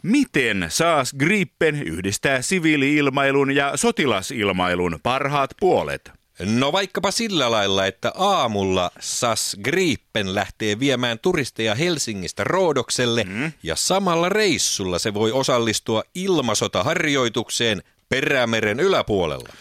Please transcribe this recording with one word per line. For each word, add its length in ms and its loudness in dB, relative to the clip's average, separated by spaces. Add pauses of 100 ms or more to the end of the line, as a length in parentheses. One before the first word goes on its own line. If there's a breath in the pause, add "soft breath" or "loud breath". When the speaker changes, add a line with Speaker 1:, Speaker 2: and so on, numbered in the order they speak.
Speaker 1:
Miten 640 0
sas 500 0
Gripen 640 0
yhdistää 600 -2
siviili-ilmailun 1080 2
ja 260 0
sotilasilmailun 1300 0
parhaat 480 0 (100)
puolet? 500 0 (340)
Speaker 2:
No 280 0
vaikkapa 380 -2
sillä 400 0
lailla, 360 2
että 280 -4
aamulla 760 0 (100)
sas 640 -4
Gripen 720 -2
lähtee 440 -4
viemään 400 0
turisteja 560 -2
Helsingistä 680 -4
Roodokselle 800 0
Speaker 1:
Mm. 280 -6 (100)
Speaker 2:
ja 140 -4
samalla 520 0
reissulla 680 0
se 160 -2
voi 180 2
osallistua 680 0 (120)
ilmasotaharjoitukseen 1700 0 (260)
Perämeren 720 0
yläpuolella. 680 0 (120)